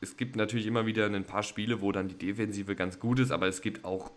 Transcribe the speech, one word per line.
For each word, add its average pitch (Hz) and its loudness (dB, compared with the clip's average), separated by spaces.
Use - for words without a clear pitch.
es - -10
gibt 127 -4
natürlich 107 0
immer 113 2
wieder 107 2
ein 101 0
paar 104 -2
Spiele, 110 -2
wo 98 4
dann 95 0
die 90 -10
Defensive 101 -2
ganz 92 -2
gut 123 4
ist, 131 4
aber 85 2
es - -2
gibt - -4
auch 92 -4